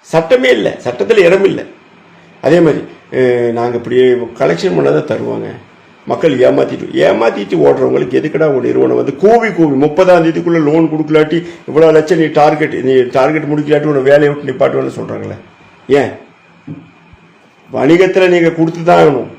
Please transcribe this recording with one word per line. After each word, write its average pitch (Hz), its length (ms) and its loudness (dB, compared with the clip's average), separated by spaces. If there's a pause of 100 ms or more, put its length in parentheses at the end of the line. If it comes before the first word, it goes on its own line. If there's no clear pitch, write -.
சட்டமே 165 500 0
இல்ல, - 340 0
சட்டத்துல 202 340 -2
இடம் 190 260 4
இல்ல. 151 180 0 (760)
அதே 165 200 2
மாதிரி, 151 200 2 (320)
அஹ், 123 400 0
நாங்க 120 240 -4
இப்படியே 123 360 0
கலெக்ஷன் 165 640 -2
பண்ணாதான் 143 340 -2
தருவாங்க, 113 380 -6 (580)
மக்கள் 127 320 -2
ஏமாத்திட்டு, 131 540 0
ஏமாத்திட்டு 196 640 -2
ஓடுறவங்களுக்கு 135 640 0
எதுக்குடா 151 300 -2
ஒரு 135 120 0
நிறுவனம் 123 360 0
வந்து - 200 -4
கூவி 220 360 2
கூவி, 165 240 0
முப்பதாம் 170 480 2
தேதிக்குள்ள 170 400 -2
லோன் 156 260 2
கொடுக்கலாட்டி 156 560 -2 (200)
இவ்வளவு 156 260 4
லட்சம் 156 260 2
நீ 160 80 2
டார்கெட், 151 560 0
நீ 131 120 0 (180)
டார்கெட் 151 380 -2
முடிக்கலாட்டி 147 340 0
உன்னை 143 180 0
வேலையை 143 260 4
விட்டு 147 240 -6
நிப்பாட்டுவேன்னு 135 460 -2
சொல்றாங்களே? 104 380 -10 (520)
ஏன்? 127 240 0 (1600)
வணிகத்துல 180 560 2
நீங்க 170 220 2
கொடுத்து 165 340 -4
தான் 170 180 4
ஆகணும், 143 260 0 (100)